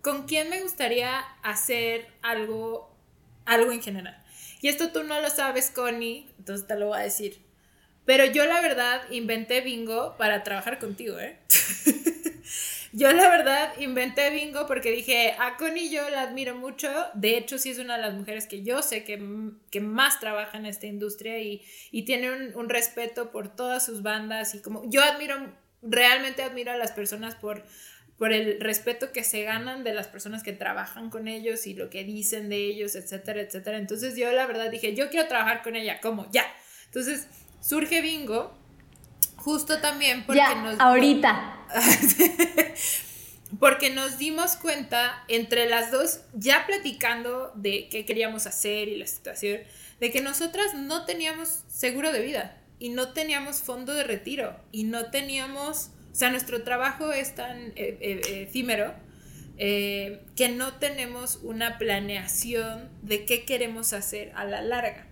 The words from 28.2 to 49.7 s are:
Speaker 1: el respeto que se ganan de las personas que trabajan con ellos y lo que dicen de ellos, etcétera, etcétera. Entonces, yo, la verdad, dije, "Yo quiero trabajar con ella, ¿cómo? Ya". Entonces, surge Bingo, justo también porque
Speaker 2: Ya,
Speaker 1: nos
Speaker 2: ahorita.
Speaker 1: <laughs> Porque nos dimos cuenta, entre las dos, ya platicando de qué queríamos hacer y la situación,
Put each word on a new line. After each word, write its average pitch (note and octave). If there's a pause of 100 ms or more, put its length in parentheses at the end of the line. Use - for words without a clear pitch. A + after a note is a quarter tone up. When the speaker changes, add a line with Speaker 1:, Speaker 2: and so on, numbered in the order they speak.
Speaker 1:
el G#3+
respeto A#3
que A#3
se G#3+
ganan A#3+
de A3+
las G#3
personas G#3+
que G#3
trabajan G3+
con A3+
ellos A3
y G3
lo F3+
que G3
dicen G#3+
de G3+
ellos, G#3
etcétera, G3
etcétera. G3+
Entonces, G#3+
yo, A#3+
la B3+
verdad, A3+
dije, A3
"Yo C#4+
quiero D#4+
trabajar A#3
con A3+
ella, A3
¿cómo? G#3+
Ya". B3 (400)
Entonces, C4+ (340)
surge D#4
Bingo, D4 (800)
justo D4+
también C#4+
porque C#4
Speaker 2:
Ya, C4+
Speaker 1:
nos A3
Speaker 2:
ahorita. B3+ (240)
Speaker 1:
<laughs> D#4+ (880)
Porque C4+
nos C4+
dimos D#4
cuenta, B3
entre A#3
las A#3
dos, D4+ (140)
ya B3+
platicando B3
de G3+
qué A3
queríamos A3
hacer G#3
y G#3
la G3+
situación, G3+ (400)